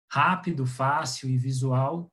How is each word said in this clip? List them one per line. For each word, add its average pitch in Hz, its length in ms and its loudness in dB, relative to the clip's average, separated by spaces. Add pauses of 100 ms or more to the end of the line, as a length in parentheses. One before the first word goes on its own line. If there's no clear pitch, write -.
(100)
rápido, 160 540 2
fácil 135 640 -2
e 131 80 2
visual 131 760 0